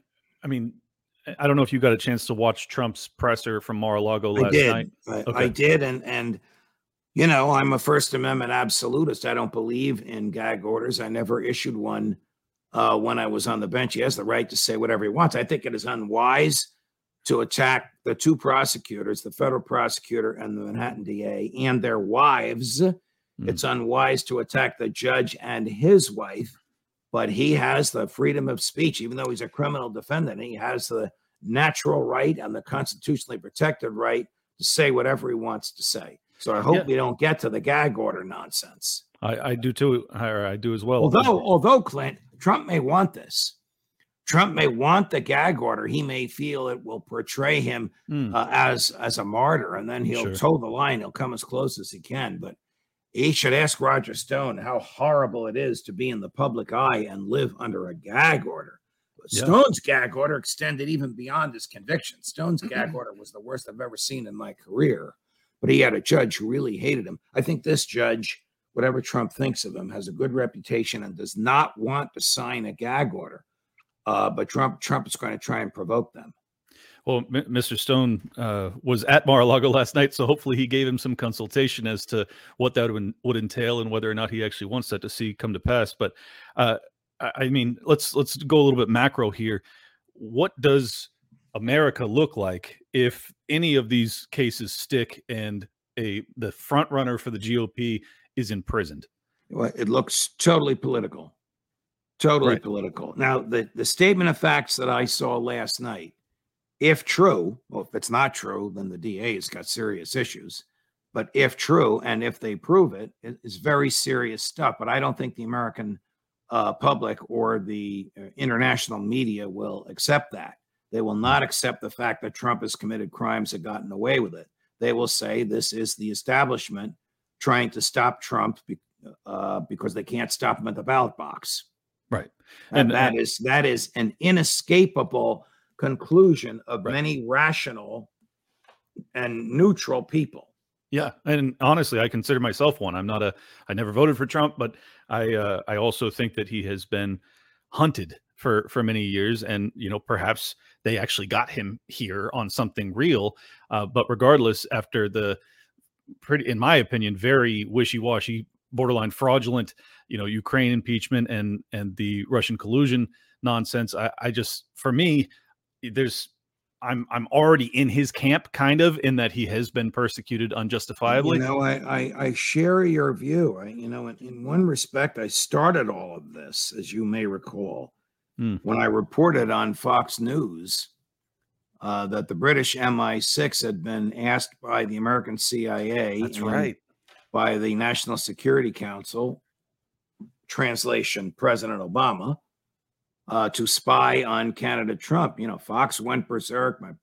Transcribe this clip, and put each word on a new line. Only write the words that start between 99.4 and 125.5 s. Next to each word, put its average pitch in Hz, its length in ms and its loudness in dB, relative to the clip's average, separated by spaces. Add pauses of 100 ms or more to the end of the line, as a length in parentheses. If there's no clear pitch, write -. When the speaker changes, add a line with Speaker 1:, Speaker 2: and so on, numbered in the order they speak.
Speaker 2:
Well, 113 260 -2
it 110 140 -2
looks - 480 0
totally 147 380 4
political. 104 560 -4 (880)
Totally 147 360 4
Speaker 1:
Right. 110 100 -2
Speaker 2:
political. 98 540 -6
Now, 131 220 2
the, 113 360 -2
the 117 80 -4
statement 180 460 4
of 151 80 0
facts 147 400 2
that 127 120 -2
I 123 140 2
saw 123 340 -2
last 120 440 -4
night 98 320 -10 (640)
if 151 260 4
true, 117 520 2 (120)
well, 104 140 -8
if - 120 -16
it's - 140 -6
not 131 240 2
true, 101 420 -8
then 98 140 -8
the 90 80 -12
D 95 220 -8
A 113 160 -4
has 92 120 -8
got - 180 -12
serious 101 500 -6
issues. - 500 -8 (480)
But 110 200 -6
if 135 220 2
true, 123 460 4
and 113 220 -2
if 117 160 -6
they 107 160 -6
prove 165 380 4
it, 104 180 -12 (120)
it 120 200 -12
is 104 140 -12
very 143 320 2
serious 123 540 -2
stuff. 143 340 -2
But 113 120 -6
I 127 100 2
don't 135 180 -2
think 123 180 -6
the 120 80 -12
American, 113 560 -6 (500)
uh, 107 240 0
public 117 440 0 (120)
or 113 300 0
the, 101 600 -8
uh, 101 60 -14 (100)
international 123 640 0
media 104 480 -2
will 101 420 -10
accept 147 440 -2
that. 87 220 -14 (360)
They 113 100 -2
will 107 140 -2
not 127 280 4
accept - 380 -4
the 104 80 -10
fact 117 320 -4
that 110 120 -10
Trump 120 280 -2
has 110 140 -6
committed 107 360 -8
crimes 110 420 -4
and 90 100 -10
gotten 101 280 -10
away 117 280 0
with 90 160 -2
it. 85 120 -18 (320)
They 120 140 0
will 117 140 0
say 110 360 -2
this 110 300 -2